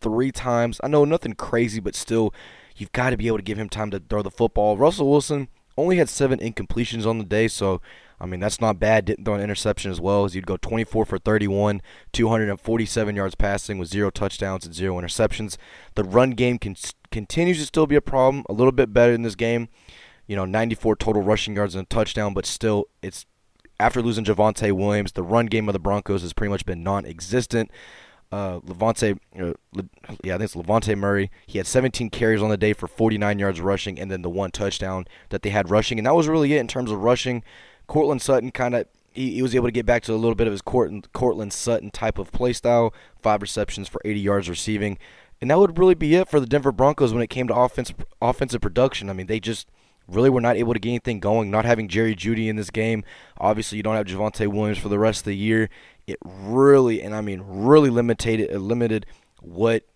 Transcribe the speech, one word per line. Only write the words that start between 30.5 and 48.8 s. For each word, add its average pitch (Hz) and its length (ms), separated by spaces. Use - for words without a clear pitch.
Levante 104 380
Murray. 101 360
He 104 100
had 92 80
seventeen 127 420
carries 110 320
on 107 100
the 104 60
day 107 160
for 90 140
forty-nine 104 540
yards 98 200
rushing, 95 380
and 95 120
then 92 120
the 87 80
one 92 220
touchdown 95 540
that 98 120
they 101 80
had 98 180
rushing, 107 300
and 110 80
that 143 80
was 165 140
really 151 260
it 147 60
in 117 80
terms 123 240
of 101 80
rushing. 120 420
Cortland 147 340
Sutton 127 300
kinda, 123 340
he, 127 220
he 123 100
was 127 140
able 120 100
to 120 60
get 117 120
back 120 200
to 110 100
a - 0
little 113 220
bit 113 100
of 107 60
his 98 100
Cortland, 104 500
Cortland 107 400
Sutton 110 380
type 110 260
of 95 140
play 123 220
style, 117 420
five 107 220
receptions 101 460
for - 160
eighty 104 160
yards 98 280
receiving, 101 500
and 123 100
that 160 80
would 180 180
really 180 200
be 156 180
it 185 140
for 151 100
the 131 80
Denver 135 260
Broncos 131 400
when 117 120
it 110 40
came 127 200
to 113 60
offense, 123 380
offensive 120 380
production. 107 500